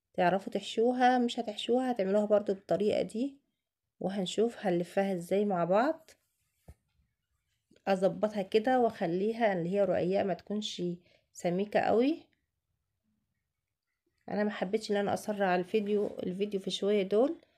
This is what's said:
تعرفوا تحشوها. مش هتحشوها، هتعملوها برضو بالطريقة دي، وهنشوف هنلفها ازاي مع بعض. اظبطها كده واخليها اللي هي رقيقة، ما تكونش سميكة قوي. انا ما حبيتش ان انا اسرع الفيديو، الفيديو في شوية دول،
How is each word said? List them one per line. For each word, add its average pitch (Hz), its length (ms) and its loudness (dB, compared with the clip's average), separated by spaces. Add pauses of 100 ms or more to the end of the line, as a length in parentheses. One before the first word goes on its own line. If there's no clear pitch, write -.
(140)
تعرفوا 185 400 0
تحشوها. 247 640 2
مش 240 220 0
هتحشوها، 240 520 -2
هتعملوها 208 340 0
برضو 208 280 2
بالطريقة 196 480 0
دي، 247 360 -4 (600)
وهنشوف 202 680 -2
هنلفها 190 500 0
ازاي 185 300 0
مع 180 180 0
بعض. 214 480 0 (1800)
اظبطها 196 540 0
كده 220 380 2
واخليها 214 760 0
اللي 175 160 -2
هي 202 140 2
رقيقة، 185 400 2
ما 190 100 -2
تكونش 208 480 -6 (520)
سميكة 190 460 -2
قوي. 262 440 2 (2000)
انا 202 140 -2
ما 208 80 0
حبيتش 208 400 -4
ان 202 60 2
انا 202 160 0
اسرع 202 420 0
الفيديو، 208 520 0
الفيديو 196 520 -4
في 190 120 -6
شوية 202 320 0
دول، 240 380 0 (160)